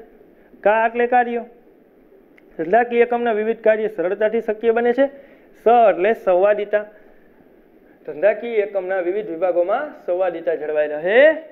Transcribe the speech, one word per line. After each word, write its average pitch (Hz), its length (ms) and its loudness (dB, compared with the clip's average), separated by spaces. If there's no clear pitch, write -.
કા 220 220 2
એટલે 240 220 -2
કાર્યો, 240 380 -2
ધંધાકીય 233 440 0
એકમના 240 300 0
વિવિધ 220 300 -2
કાર્ય 220 260 2
સરળતાથી 208 540 -2
શક્ય 220 300 -2
બને 233 220 0
છે. 269 120 2
સ - 40 -2
એટલે 185 240 2
સંવાદિતા, 208 720 0
ધંધાકીય 214 500 -2
એકમના 196 440 -2
વિવિધ 185 300 -4
વિભાગોમાં 180 760 -2
સંવાદિતા 175 500 -4
જળવાઈ 151 320 -2
રહે 196 460 4